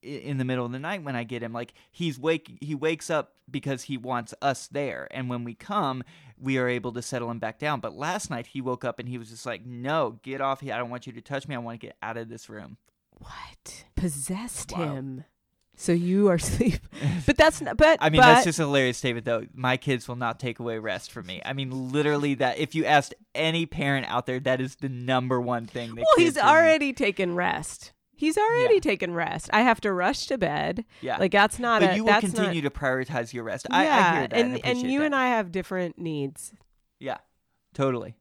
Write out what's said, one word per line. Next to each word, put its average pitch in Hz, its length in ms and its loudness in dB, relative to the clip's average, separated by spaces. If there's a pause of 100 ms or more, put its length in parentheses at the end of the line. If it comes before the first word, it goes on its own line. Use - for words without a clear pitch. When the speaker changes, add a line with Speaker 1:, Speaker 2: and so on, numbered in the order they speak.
Speaker 1:
i-, 90 60 -16
in 139 300 -8
the 131 80 -2
middle 127 200 -2
of 120 60 -6
the 131 80 -8
night 170 240 -8
when 143 100 -8
I 120 120 -6
get 117 180 -8
him. 117 80 -10
Like, 120 220 -10 (180)
he's 160 260 -4
wake-, 160 440 -2
he 151 120 -8
wakes 156 360 -2
up 156 240 -2 (160)
because 127 340 -6
he 135 140 -8
wants 120 440 -8
us 139 260 -2
there. 123 440 -6
And 127 180 -8
when 120 140 -6
we 120 120 -10
come, 185 480 -4 (360)
we 135 180 0
are 123 120 2
able 123 240 -4
to 120 80 -8
settle 120 280 -6
him 117 100 -8
back 110 200 -8
down. 147 220 -4
But 107 160 -8
last 170 320 -6
night 127 180 -8
he 135 140 -10
woke 127 240 -6
up 120 120 -4
and 123 120 -10
he 123 80 -8
was 113 120 -14
just 113 160 -18
like, 113 200 -8
"No, 123 580 -4
get 135 160 -8
off 135 220 -2
here. 135 120 -8
I 110 40 -4
don't 120 120 -6
want 120 160 -12
you 131 60 -14
to 113 100 -16
touch 139 280 -8
me. 139 60 -6
I - 20 -6
wanna 117 220 -10
get 113 220 -16
out 110 140 -8
of 117 140 -10
this 113 200 -18
room." 107 280 -16 (400)
Speaker 2:
What? - 680 -18 (140)
Possessed 185 720 -6
Speaker 1:
Wow. 175 220 -4
Speaker 2:
him. 135 320 -10 (520)
So - 160 0
you 180 360 4
are 175 60 4
<laughs> 160 100 -2
asleep. - 340 0 (120)
Speaker 1:
<laughs> 147 340 -2
Speaker 2:
But - 120 4
that's 311 240 6
not, 294 160 -6
but, 311 240 8
Speaker 1:
I 156 80 8
mean, 160 120 6
that's 240 200 12
Speaker 2:
but - 80 4
Speaker 1:
just 156 100 -2
a 165 40 2
hilarious 139 340 2
statement, 120 280 -4
though. 117 280 0
My 127 240 0
kids 131 300 -2
will 123 80 -8
not 120 240 -4
take 120 200 -6
away 117 200 -4
rest 104 320 -6
from 117 160 -14
me. 95 180 -10
I 135 80 -6
mean, 131 380 -6
literally 147 440 2
that, 123 220 0
if 147 180 -4
you 160 100 0
asked 143 280 4 (220)
any 165 320 0
parent 139 420 -2
out 123 160 -2
there, 127 160 -4
that 127 180 0
is 131 160 -6
the 139 140 -6
number 127 500 0
one 120 280 -4
thing 120 280 -10
that - 60 -6
Speaker 2:
Well, 640 160 8
he's 339 160 6
Speaker 1:
kids 302 40 -2
are 233 120 4 (100)
Speaker 2:
already 311 340 4
taken 196 420 0
rest. - 580 -4 (220)
He's 320 220 0
already 466 380 4
Speaker 1:
Yeah. 381 60 6
Speaker 2:
taken 190 320 -2
rest. 170 400 -4
I 214 80 6
have 233 200 4
to 208 120 0
rush 185 340 0
to 269 100 -2
bed. 165 460 -2 (180)
Speaker 1:
Yeah. 127 160 -4
Speaker 2:
Like, 190 140 2
that's 208 280 4
not 233 220 4
Speaker 1:
But 185 100 6
Speaker 2:
a, 180 40 2
Speaker 1:
you 214 80 0
will 214 80 4
Speaker 2:
that's 208 200 4
Speaker 1:
continue 190 300 0
Speaker 2:
not 139 120 -2
Speaker 1:
to - 60 -12
prioritize 131 540 -2
your 120 100 -8
rest. 107 280 -6
I, 180 100 4
I - 40 4
Speaker 2:
Yeah, 220 260 4
Speaker 1:
hear 165 160 2
that - 60 -6
Speaker 2:
and, 233 80 4
Speaker 1:
and 247 120 2
Speaker 2:
and 247 120 -6
Speaker 1:
appreciate 247 260 0
Speaker 2:
you 277 80 2
Speaker 1:
that. 302 60 2
Speaker 2:
and 285 100 0
I 262 140 2
have 214 220 0
different 180 460 -4
needs. 151 560 -6 (460)
Speaker 1:
Yeah, 131 180 -8 (560)
totally. 123 480 -2